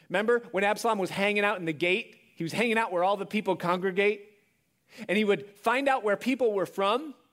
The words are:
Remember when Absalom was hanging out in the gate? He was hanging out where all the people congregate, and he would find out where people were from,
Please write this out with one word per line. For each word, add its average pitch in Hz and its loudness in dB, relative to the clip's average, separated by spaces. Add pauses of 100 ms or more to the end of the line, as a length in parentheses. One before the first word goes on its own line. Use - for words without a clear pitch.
(100)
Remember 220 2
when 190 0
Absalom 214 0
was 185 -2
hanging 202 0
out 208 0
in 180 -8
the 160 -2
gate? 175 -2 (180)
He - -8
was 160 -6
hanging 220 0
out 220 -2
where 175 2
all 202 2
the 196 -6
people 190 -2
congregate, 185 0 (800)
and 180 2
he 214 2
would 196 0
find 262 0
out 262 2
where 202 2
people 240 0
were 185 0
from, 240 -2 (180)